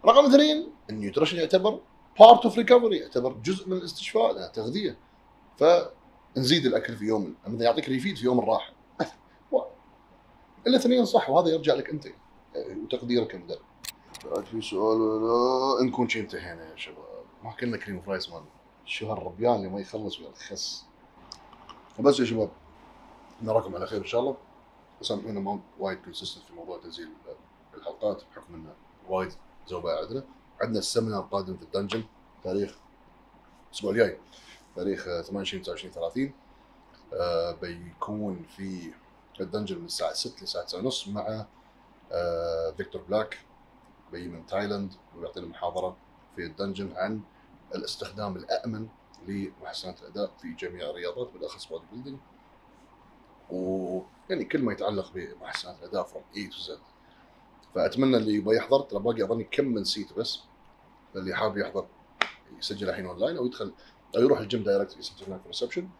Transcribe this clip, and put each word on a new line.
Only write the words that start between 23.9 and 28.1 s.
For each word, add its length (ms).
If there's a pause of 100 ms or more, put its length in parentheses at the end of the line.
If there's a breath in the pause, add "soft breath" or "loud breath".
ان 60
شاء 160
الله. 160 (640)
سامحونا 380
ما 200 (200)
وايد 180
consistent 460
في 100
موضوع 260
تنزيل 300 (640)
الحلقات 580